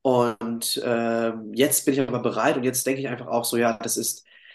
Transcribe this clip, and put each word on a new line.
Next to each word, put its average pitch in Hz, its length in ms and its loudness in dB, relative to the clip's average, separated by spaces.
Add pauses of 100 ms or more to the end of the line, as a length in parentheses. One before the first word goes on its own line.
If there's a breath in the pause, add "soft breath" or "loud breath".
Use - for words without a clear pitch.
Und, 117 840 0
ähm, 113 680 -2
jetzt 139 320 2
bin 139 100 4
ich 139 60 2
aber 120 180 -2
bereit 120 380 2
und 123 60 -4
jetzt 127 220 -2
denke 135 160 -2
ich 135 60 -6
einfach 120 200 -8
auch 120 180 0
so, 120 120 0
ja, 117 200 4
das - 200 -4
ist - 280 -6 (300 soft breath)